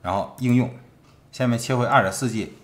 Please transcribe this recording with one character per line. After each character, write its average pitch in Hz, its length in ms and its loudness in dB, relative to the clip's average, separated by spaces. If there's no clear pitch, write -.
然 90 140 -4
后 98 240 -4
应 123 160 2
用， 123 160 4
下 127 140 -2
面 117 120 0
切 127 180 -2
回 120 80 2
二 117 180 4
点 95 100 0
四 123 180 -2
G 107 340 -6